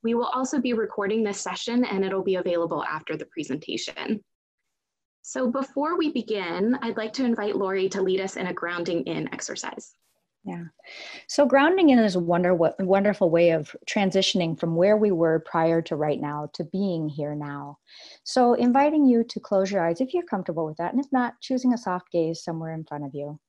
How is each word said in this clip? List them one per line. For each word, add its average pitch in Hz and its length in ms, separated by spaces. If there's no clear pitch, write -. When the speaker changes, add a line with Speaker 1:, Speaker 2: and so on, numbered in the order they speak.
Speaker 1:
We 226 100
will 233 140
also 262 320
be 240 140
recording 214 480
this 202 200
session 233 420
and 196 220
it'll 190 180
be 190 120
available 170 500
after 156 320
the 160 80
presentation. - 1000
So 254 300
before 277 460
we 311 140
begin, 208 720
I'd 233 160
like 220 160
to 269 120
invite 214 320
Lori 190 320
to 196 120
lead 190 200
us 190 160
in 185 100
a 180 60
grounding 170 500
in 156 300
exercise. - 600
Speaker 2:
Yeah. 170 180
So - 180
grounding 311 440
in 254 100
is 208 160
a 180 40
wonder-, 175 360
wonderful 196 500
way 170 220
of 156 240
transitioning 185 760
from 165 160
where 196 220
we 208 140
were 160 340
prior 165 380
to 165 120
right 147 240
now 147 340
to 165 100
being 170 460
here 147 260
now. 143 420
So 240 300
inviting 277 520
you 233 200
to - 160
close 190 300
your 185 140
eyes 170 160
if 262 120
you're 349 100
comfortable 175 420
with 156 120
that, 170 160
and 269 100
if - 80
not, 247 300
choosing 254 320
a 226 40
soft 180 340
gaze 165 320
somewhere 160 300
in 160 120
front 147 180
of 135 100
you. 143 360